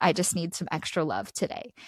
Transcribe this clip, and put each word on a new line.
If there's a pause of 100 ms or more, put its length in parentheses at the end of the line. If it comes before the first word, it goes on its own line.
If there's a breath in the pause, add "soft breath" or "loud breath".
I
just
need
some
extra
love
today." (140)